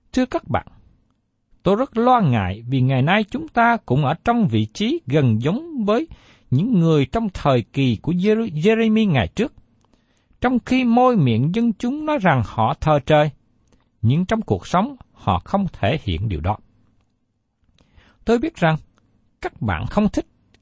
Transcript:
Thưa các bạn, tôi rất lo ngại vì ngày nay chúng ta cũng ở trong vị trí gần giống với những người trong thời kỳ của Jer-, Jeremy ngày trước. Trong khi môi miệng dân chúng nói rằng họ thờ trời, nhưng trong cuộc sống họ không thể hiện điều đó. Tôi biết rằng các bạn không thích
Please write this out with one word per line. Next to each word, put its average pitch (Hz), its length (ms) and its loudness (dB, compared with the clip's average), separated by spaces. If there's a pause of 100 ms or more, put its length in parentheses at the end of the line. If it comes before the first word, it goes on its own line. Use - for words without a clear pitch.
(140)
Thưa 254 140 0
các - 220 -8
bạn, 104 180 -4 (960)
tôi 190 140 2
rất 262 200 -4
lo 240 240 4
ngại 113 480 0
vì 131 120 0
ngày 127 220 2
nay 196 220 2
chúng 311 240 -10
ta 233 280 2 (100)
cũng 147 180 0
ở 139 100 -2 (100)
trong 233 240 0
vị 110 260 0
trí 269 320 -4
gần 123 360 2
giống 254 420 -4
với 226 240 0 (420)
những 190 280 0
người 160 280 2
trong 226 280 -4
thời 131 280 2
kỳ 127 340 -2
của - 160 -6
Jer-, 214 380 0
Jeremy 220 600 2
ngày 127 180 2
trước. - 260 -4 (840)
Trong 247 180 0
khi 254 260 -2
môi 247 320 4
miệng 135 380 2
dân 233 180 0
chúng 294 340 -6
nói 302 120 -2
rằng 156 280 0
họ 113 280 -2
thờ 151 320 0
trời, 151 240 4 (720)
nhưng 139 220 2
trong 220 180 -2
cuộc 98 240 -2
sống 247 300 -2 (160)
họ - 320 -2
không - 280 -2
thể 123 300 -2
hiện 95 260 -4
điều 85 120 -4
đó. 95 160 -2 (1700)
Tôi 233 140 2
biết 311 160 -6
rằng 160 220 0 (640)
các - 220 -10
bạn 98 240 -4
không 208 220 0
thích - 180 -4 (360)